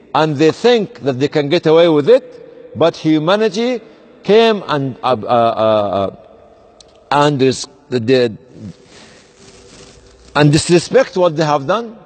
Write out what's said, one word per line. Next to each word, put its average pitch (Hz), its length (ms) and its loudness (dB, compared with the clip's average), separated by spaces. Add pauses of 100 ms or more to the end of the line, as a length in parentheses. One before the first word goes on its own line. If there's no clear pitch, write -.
(140)
and 156 220 0
they 156 160 2
think 226 480 -2
that 127 140 -4
they 131 140 -2
can 143 220 -2
get 165 160 -2
away 165 240 4
with 147 180 0
it, - 720 -2
but 156 180 0
humanity 208 840 -2 (420)
came 220 440 2
and, 135 340 -4
uh, 123 180 -2
uh, 101 60 -12
uh, 107 840 0
uh, 95 40 -14 (960)
and 147 300 2
ris-, 131 260 -2 (220)
the, 123 480 0 (2000)
and 147 160 4
disrespect 170 680 0
what 175 180 0
they 156 100 -2
have 147 200 -2
done. 220 400 -6